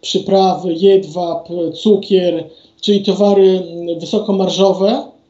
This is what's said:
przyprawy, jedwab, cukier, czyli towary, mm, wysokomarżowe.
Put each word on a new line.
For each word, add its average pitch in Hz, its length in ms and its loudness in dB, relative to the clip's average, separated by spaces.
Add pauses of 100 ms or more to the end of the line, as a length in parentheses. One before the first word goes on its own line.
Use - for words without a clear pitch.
przyprawy, 190 720 -2
jedwab, 170 720 0 (260)
cukier, 180 680 0 (360)
czyli 202 220 0
towary, 196 600 4 (100)
mm, 170 280 -6
wysokomarżowe. 190 1080 0 (200)